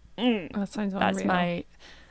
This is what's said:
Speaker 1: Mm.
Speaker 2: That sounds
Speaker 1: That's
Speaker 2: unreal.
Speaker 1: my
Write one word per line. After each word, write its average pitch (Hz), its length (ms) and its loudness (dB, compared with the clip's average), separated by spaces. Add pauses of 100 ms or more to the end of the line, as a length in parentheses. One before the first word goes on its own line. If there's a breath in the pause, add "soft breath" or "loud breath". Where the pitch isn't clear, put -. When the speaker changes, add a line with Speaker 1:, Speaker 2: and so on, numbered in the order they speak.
(180)
Speaker 1:
Mm. 220 360 0
Speaker 2:
That 202 160 -2
sounds 202 240 -4
Speaker 1:
That's 196 280 2
Speaker 2:
unreal. 190 60 0
Speaker 1:
my 175 360 2 (480 loud breath)